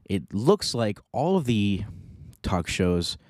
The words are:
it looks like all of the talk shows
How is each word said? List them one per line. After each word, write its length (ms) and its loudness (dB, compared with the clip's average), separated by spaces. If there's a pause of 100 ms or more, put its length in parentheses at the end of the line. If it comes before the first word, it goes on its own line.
it 240 -4
looks 400 2
like 240 0 (140)
all 260 0
of 80 0
the 380 2 (580)
talk 260 -2
shows 520 0 (100)